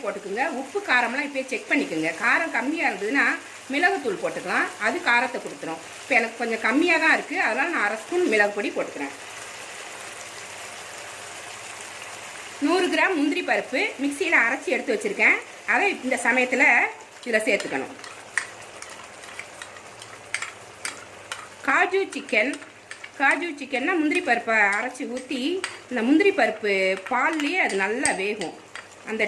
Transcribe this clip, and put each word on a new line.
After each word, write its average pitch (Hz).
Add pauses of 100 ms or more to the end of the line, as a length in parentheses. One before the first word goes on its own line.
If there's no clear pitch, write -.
போட்டுக்குங்க. 202 (160)
உப்பு 277 (100)
காரம்லாம் 247
இப்பயே 269
செக் 214
பண்ணிக்கோங்க. 165 (120)
காரம் 302
கம்மியா 294
இருந்ததுன்னா 226 (480)
மிளகுத்தூள் 285
போட்டுக்கலாம், 180 (200)
அது 262 (100)
காரத்தை 240
கொடுத்துரும். 160 (200)
இப்போ -
எனக்கு 226
கொஞ்சம் 226
கம்மியா 320
தான் 302
இருக்கு, 277 (100)
அதனால 262
நான் 226
அரை 214
ஸ்பூன் 359 (100)
மிளகு 202
பொடி 226
போட்டுக்கிறேன். 143 (3500)
நூறு 359
கிராம் 330
முந்திரி 311
பருப்பு 233 (220)
மிக்சியில 311
அரைச்சி 269
எடுத்து 226
வச்சிருக்கேன். 214 (360)
அதை 359 (160)
இந்த 254
சமயத்துல 247 (640)
இதுல 220
சேர்த்துக்கணும். 139 (3750)
காஜு 370 (140)
சிக்கன், 240 (680)
காஜு 311 (120)
சிக்கன்னா 269
முந்திரி 302
பருப்பை 233 (200)
அரைச்சி 254 (120)
ஊத்தி, 254 (500)
இந்த 247
முந்திரி 349
பருப்பு 220 (360)
பால்லேயே 302
அது 208
நல்லா 233 (100)
வேகும். 196 (560)
அந்த 220